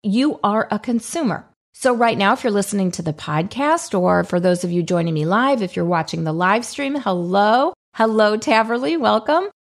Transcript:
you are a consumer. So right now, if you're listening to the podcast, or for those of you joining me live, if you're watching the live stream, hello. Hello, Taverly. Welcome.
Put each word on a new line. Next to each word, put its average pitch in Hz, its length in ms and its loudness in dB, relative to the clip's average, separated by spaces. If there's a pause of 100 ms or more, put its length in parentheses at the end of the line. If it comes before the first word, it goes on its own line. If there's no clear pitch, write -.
you 247 400 0
are 208 260 0
a 214 80 0
consumer. 233 720 -4 (240)
So 247 240 0
right 233 220 2
now, 196 160 4
if 262 100 -2
you're 240 80 0
listening 196 400 0
to - 100 -8
the 165 120 -4
podcast, 214 840 -2
or 180 280 2
for 180 140 -2
those 180 260 2
of 175 60 -2
you 175 120 0
joining 170 300 -2
me 151 120 -2
live, 240 360 0
if 185 140 -6
you're 175 100 -2
watching 165 400 -2
the 156 80 -2
live 185 320 0
stream, 277 300 -6
hello. 208 800 2 (220)
Hello, 214 400 2
Taverly. 240 640 0
Welcome. 247 480 0 (240)